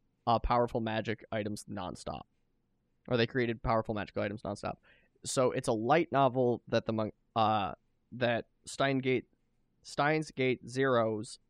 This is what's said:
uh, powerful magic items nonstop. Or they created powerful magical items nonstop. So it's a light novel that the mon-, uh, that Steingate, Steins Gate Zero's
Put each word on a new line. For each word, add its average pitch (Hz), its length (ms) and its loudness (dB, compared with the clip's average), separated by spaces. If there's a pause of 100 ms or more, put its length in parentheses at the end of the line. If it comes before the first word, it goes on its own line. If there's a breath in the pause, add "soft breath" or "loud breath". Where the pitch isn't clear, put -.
(280)
uh, 113 120 4
powerful 120 420 0
magic 110 500 -4
items 107 380 -6
nonstop. 90 520 -8 (880)
Or 123 100 -2
they 117 100 4
created 120 360 -2
powerful 113 300 0
magical 104 300 -4
items 107 180 -6
nonstop. - 340 -6 (500 soft breath)
So 127 260 0
it's - 160 -4
a 123 60 2
light 131 380 2
novel 127 560 2
that 113 180 0
the 113 80 -2
mon-, 110 180 -2 (240)
uh, 107 380 2 (400)
that 120 320 0 (220)
Steingate, 131 560 0 (640)
Steins 151 460 0
Gate 131 360 0
Zero's 117 720 2 (100)